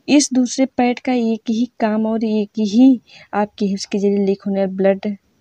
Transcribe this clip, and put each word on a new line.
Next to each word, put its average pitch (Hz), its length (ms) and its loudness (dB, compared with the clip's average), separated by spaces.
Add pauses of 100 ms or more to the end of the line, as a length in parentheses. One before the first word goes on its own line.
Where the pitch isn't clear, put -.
इस 285 260 4
दूसरे 254 340 0
पैड 247 320 -2
का 254 140 -4
एक 226 360 -2
ही 226 160 -2 (140)
काम 220 260 -2
और 220 180 -2
एक 214 360 -2
ही 226 400 4 (340)
आपके 208 320 -4
हिप्स 196 200 -4
के - 140 -4
जरिए 202 180 2
लीक 196 240 0
होने 196 180 -4
वाले 196 140 -2
ब्लड 190 320 0 (360)